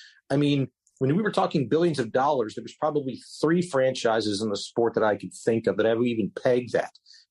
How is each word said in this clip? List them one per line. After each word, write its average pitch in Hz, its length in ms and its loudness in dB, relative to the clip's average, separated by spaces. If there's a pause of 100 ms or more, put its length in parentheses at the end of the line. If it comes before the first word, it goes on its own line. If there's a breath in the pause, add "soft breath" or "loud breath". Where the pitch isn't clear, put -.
(300 loud breath)
I 139 80 0
mean, 143 300 2 (320)
when 135 160 2
we 214 80 0
were 208 80 -2
talking 180 380 0
billions 160 300 2
of 113 120 -4
dollars, 127 440 0
there 113 80 -10
was 113 100 -16
probably 147 480 -4 (180)
three 165 220 4
franchises 117 800 0
in 110 80 -2
the 101 80 -2
sport 113 380 -2
that 110 80 2
I 107 120 2
could 92 180 -10
think 113 340 0
of 95 100 0
that 107 80 2
I 113 80 4
would 117 140 0
even 110 240 -2 (120)
peg 123 280 0
that - 200 -2 (400 loud breath)